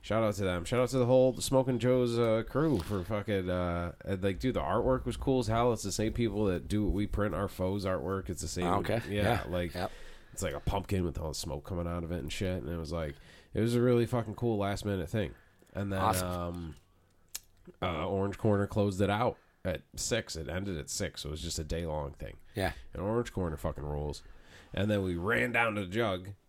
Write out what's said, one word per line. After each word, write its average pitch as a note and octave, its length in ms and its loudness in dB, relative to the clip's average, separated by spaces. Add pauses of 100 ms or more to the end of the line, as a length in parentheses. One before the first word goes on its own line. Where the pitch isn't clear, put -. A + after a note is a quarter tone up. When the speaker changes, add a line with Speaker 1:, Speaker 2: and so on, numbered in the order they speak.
Speaker 1:
Shout A2 160 2
out G#2 140 2
to G2 80 -2
them. F2+ 220 0
Shout A#2+ 160 2
out B2 80 2
to C3 100 2
the B2 80 6
whole B2+ 300 8
Smoking C3 420 2
Joe's, B2 400 4
uh, A2+ 280 4
crew D#3 300 2
for E3+ 260 -2
fucking, G2+ 460 -2
uh, F2 440 0 (120)
and, G2 180 -2
like, G2 160 0
dude, B2+ 140 0
the F#2 80 2
artwork A2+ 420 2
was A#2+ 140 -4
cool C3 220 2
as A2+ 80 0
hell. A#2 260 4
It's G#2+ 80 -4
the G2 100 -4
same A2 220 0
people G#2+ 320 2
that F2+ 220 0
do, G#2 200 2
we G2 200 2
print G#2 260 0
our E2 140 -2
foes F#2+ 380 -2
artwork. F#2 440 -2
It's E2+ 140 -4
the E2 40 -4
same. F2 200 -2
Speaker 2:
Oh, F2 80 2
okay. G2+ 340 0
Speaker 1:
Yeah, G2+ 140 0
Speaker 2:
Yeah. A2 260 2
Speaker 1:
like, F2 240 -2
Speaker 2:
Yep. F2 180 -4 (400)
Speaker 1:
it's - 120 -6
like D2+ 100 -2
a C#2 60 -6
pumpkin G2 460 0
with E2 120 -4
all D#2+ 120 -4
the D2 40 -6
smoke D2 340 -6
coming F2 200 -4
out E2+ 160 -2
of D#2+ 80 -6
it F2 80 -2
and C#2+ 120 -6
shit. F#2 300 -2
And B1+ 100 -6
it E2+ 60 -4
was D#2 140 -6
like, D#2+ 240 -2 (400)
it - 60 2
was A#2 120 2
a A#2+ 80 4
really A#2+ 240 6
fucking A2+ 300 -2
cool A2+ 240 0
last G2+ 260 -2
minute G2 240 0
thing. G2 240 0 (400)
And G2+ 180 -4
then, F#2+ 80 -2
Speaker 2:
Awesome. F#2+ 300 2
Speaker 1:
um, F2 460 -4 (1080)
uh, F2 260 -2
Orange G2 300 0
Corner G2+ 300 2
closed G2+ 340 2
it G2 80 4
out G#2+ 280 2 (260)
at F2+ 180 -2 (140)
six. - 400 -2
It D#2 140 -6
ended F#2 280 -4
at C#2+ 140 -8
six, - 320 -4
so C#2+ 60 -6
it - 20 -4
was D#2 100 -6
just E2+ 160 -4
a D#2+ 60 -4
day E2 240 -2
long D2+ 320 -4
thing. A1+ 180 -10 (160)
Speaker 2:
Yeah. F#2 200 0 (200)
Speaker 1:
And - 80 -6
Orange A2+ 320 -2
Corner E2+ 240 -2
fucking C#2+ 260 -4
rules. D2 380 -4 (500)
And G#2 200 0
then G#2 100 2
we F#2 140 0
ran A#2 360 0
down A#2 240 2
to G#2 60 -2
the F#2+ 60 -4
Jug F#2+ 400 -2 (220)